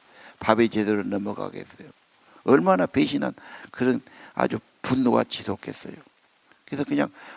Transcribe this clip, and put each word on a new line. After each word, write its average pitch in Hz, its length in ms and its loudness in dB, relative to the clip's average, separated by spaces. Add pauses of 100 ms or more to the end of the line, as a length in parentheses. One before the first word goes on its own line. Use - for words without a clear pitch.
(400)
밥이 110 280 6
제대로 104 360 0
넘어가겠어요? 101 840 -8 (540)
얼마나 180 420 4
배신한 143 480 -2 (380)
그런 127 320 0 (320)
아주 127 240 -2 (240)
분노가 120 400 2
지독했어요. - 720 -8 (720)
그래서 147 160 -8
그냥 143 300 -2 (240)